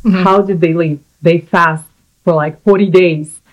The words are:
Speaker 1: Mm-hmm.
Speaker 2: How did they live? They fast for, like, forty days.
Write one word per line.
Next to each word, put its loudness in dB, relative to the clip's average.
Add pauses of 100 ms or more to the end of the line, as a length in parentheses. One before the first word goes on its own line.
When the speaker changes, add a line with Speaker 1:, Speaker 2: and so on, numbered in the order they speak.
Speaker 1:
Mm-hmm. 0
Speaker 2:
How 2
did -4
they 0
live? -4 (220)
They 2
fast -2 (400)
for, 0
like, -4
forty 2
days. 0 (140)